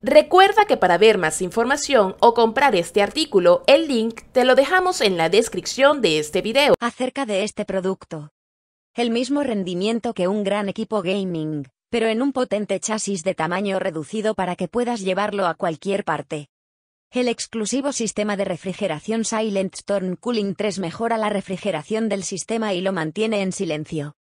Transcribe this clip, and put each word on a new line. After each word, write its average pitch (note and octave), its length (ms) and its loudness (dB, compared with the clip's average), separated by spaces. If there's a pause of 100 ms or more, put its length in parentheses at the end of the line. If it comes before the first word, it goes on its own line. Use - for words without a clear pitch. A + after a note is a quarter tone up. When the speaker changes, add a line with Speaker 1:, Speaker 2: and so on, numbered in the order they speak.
Speaker 1:
Recuerda F#4+ 600 6
que C4+ 100 2
para F3+ 220 2
ver G#3+ 180 6
más E3+ 240 -2
información A3+ 800 0
o A#3 140 6
comprar A#3 400 2
este F3+ 260 0
artículo, G3+ 680 2
el D#4 220 6
link A3+ 320 -2 (120)
te B3 120 4
lo B3+ 100 6
dejamos F#4 460 2
en G3 160 2
la E3 140 2
descripción A#3 720 2
de D#3+ 160 4
este D3+ 240 -2
video. B3 360 4
Speaker 2:
Acerca B3+ 460 -4
de G3+ 180 -2
este G#3 220 -6
producto. F#3 640 -6 (680)
El A#3 140 -2
mismo B3 340 0
rendimiento G#3+ 720 -2
que F3+ 160 -2
un G#3 160 -2
gran G3+ 240 -2
equipo G#3+ 320 -4
gaming, E3 720 -4 (180)
pero A#3 200 -2
en A3 120 0
un C#4 140 -2
potente G#3 460 -2
chasis G3+ 440 -4
de F#3 100 0
tamaño F#3 440 -2
reducido F#3+ 560 -4
para F3+ 220 -4
que F3 120 -4
puedas A#3+ 320 -2
llevarlo G3 460 -2
a E3 80 0
cualquier G3 500 -4
parte. D3 460 -6 (600)
El B3 160 -2
exclusivo A#3 680 -4
sistema G#3 440 -4
de G3 80 -2
refrigeración F#3+ 800 -4
Silent G#3 500 -2
Storm F#3 420 -4
Cooling G#3 380 -4
tres G3+ 240 -4
mejora A3 380 -4
la G#3+ 140 -2
refrigeración G3+ 800 -4
del G3 140 -4
sistema G#3+ 500 -4
y F3+ 80 -4
lo F#3+ 100 -2
mantiene G3 480 -2
en F#3+ 120 -2
silencio. D3+ 720 -6